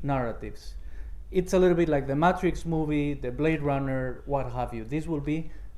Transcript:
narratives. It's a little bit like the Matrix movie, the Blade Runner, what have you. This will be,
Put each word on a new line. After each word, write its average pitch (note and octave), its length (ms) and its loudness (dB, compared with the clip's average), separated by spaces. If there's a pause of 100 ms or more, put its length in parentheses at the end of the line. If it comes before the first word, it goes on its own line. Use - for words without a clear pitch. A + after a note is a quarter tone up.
narratives. B2+ 720 -2 (540)
It's F#3 240 0
a F#3 60 6
little F3+ 160 8
bit E3+ 140 4
like C#3+ 180 2
the C3+ 80 0
Matrix E3+ 500 2
movie, D3+ 500 0
the C3 160 -4
Blade D3+ 300 2
Runner, C3+ 640 0
what C3+ 260 -2
have A#2+ 220 -4
you. A2+ 120 -6
This D3 220 -2
will D#3 120 -2
be, D3+ 320 -2 (260)